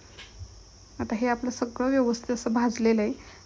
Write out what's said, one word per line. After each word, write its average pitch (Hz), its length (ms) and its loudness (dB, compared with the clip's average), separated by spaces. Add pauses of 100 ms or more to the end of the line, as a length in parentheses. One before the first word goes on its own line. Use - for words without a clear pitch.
(1000)
आता 233 160 -4
हे 240 120 0
आपलं 240 220 0
सगळं 240 400 -2
व्यवस्थित 247 420 2
असं 233 220 -2
भाजलेलं 226 480 2
आहे. 233 120 0 (320)